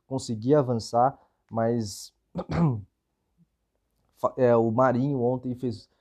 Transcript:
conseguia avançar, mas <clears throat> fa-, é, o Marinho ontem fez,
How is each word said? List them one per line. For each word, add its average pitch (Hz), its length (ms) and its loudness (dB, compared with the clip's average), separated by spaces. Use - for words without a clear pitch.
conseguia 127 520 0
avançar, 123 580 0
mas 113 600 -4
<clears throat> - 1800 -8
fa-, - 200 -2
é, 120 180 4
o 117 160 4
Marinho 127 500 2
ontem 127 320 -2
fez, 120 340 -8